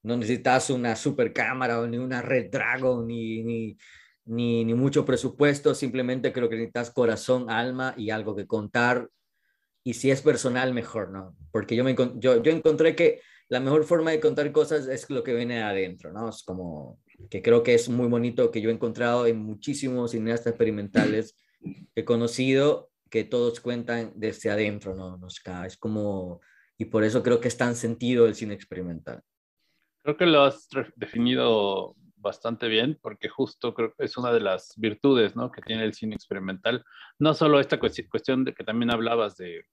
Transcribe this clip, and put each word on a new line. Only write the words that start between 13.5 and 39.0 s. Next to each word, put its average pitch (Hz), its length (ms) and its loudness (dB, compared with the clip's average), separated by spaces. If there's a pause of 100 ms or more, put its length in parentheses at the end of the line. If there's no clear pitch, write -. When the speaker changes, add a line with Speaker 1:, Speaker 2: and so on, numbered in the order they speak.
Speaker 1:
mejor 147 240 2
forma 165 280 2
de 156 80 0
contar 151 300 0
cosas 147 360 0
es 131 240 -8
lo 127 120 -2
que 123 120 -2
viene 120 220 -2
de 113 60 -2
adentro, 95 480 -4
¿no? 110 200 -8
Es 107 120 -16
como 82 580 -12 (280)
que 98 140 -8
creo 117 200 6
que 120 120 4
es 117 160 4
muy 120 180 0
bonito 120 420 2
que 110 120 -4
yo 110 80 2
he - 20 0
encontrado 120 540 0
en 117 120 4
muchísimos 120 760 -4
cineastas 117 400 -2
experimentales 107 840 0 (240)
que - 400 -10
he - 40 -6
conocido, 131 840 2 (200)
que 110 140 0
todos 120 360 0
cuentan 120 540 -6
desde 107 360 -4
adentro, 104 440 -2
¿no? 92 240 -12
No, 92 80 -18
es - 140 -16
ca-, 92 260 -10
es 92 100 -12
como, 101 640 -6 (380)
y 110 80 -4
por 110 180 2
eso 110 180 2
creo 120 180 4
que 123 80 -2
es - 100 -4
tan 123 160 2
sentido 120 520 2
el 107 100 2
cine 107 180 -8
experimental. 85 680 -12 (840)
Speaker 2:
Creo 151 140 -4
que 180 100 2
lo 147 180 8
has - 260 0
re-, 131 260 -6
definido 110 1000 0 (220)
bastante 117 520 -6
bien, 113 340 0
porque 107 260 -10
justo - 460 -4
creo 113 180 -4
que 139 120 -6
es - 120 -8
una 123 160 -2
de 113 80 4
las 95 360 -4
virtudes, 110 580 2
¿no? 123 160 -6
que - 100 -18
tiene 110 240 -6
el 107 80 -2
cine 107 220 -8
experimental. 98 720 -6 (340)
No 151 160 4
solo 147 260 6
esta 139 180 0
cues-, 113 300 -4
cuestión 131 360 -2
de 131 100 -6
que - 100 -12
también 120 280 0
hablabas 117 440 0